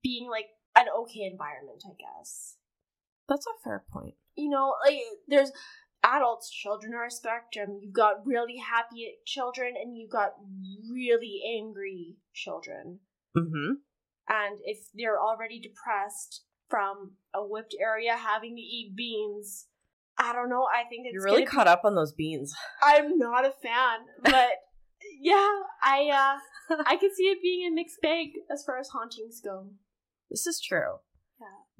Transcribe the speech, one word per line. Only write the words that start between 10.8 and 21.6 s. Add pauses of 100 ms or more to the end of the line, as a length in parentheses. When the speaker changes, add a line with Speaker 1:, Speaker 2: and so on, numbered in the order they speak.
Speaker 1:
really
angry (160)
children. (340)
Speaker 2:
Mm-hmm. (560)
Speaker 1:
And
if
they're
already
depressed (240)
from (160)
a
whipped
area
having
to
eat
beans, (500)
I
don't
know,
I
think
it's
Speaker 2:
You're
really
Speaker 1:
gonna
be
Speaker 2:
caught